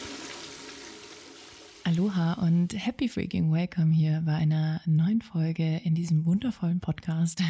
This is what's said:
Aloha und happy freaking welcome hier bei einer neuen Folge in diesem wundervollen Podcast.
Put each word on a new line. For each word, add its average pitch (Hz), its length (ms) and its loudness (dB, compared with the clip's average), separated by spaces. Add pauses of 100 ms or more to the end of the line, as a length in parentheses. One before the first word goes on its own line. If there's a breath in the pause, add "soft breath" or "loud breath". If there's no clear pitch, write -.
(1800)
Aloha 175 500 2
und 170 400 2
happy 240 340 -2
freaking 180 420 0
welcome 165 400 2
hier 160 360 2
bei 151 80 2
einer 156 500 2
neuen 165 380 2
Folge 160 560 -2
in 160 160 0
diesem 165 320 0
wundervollen 180 540 0
Podcast. 165 680 -2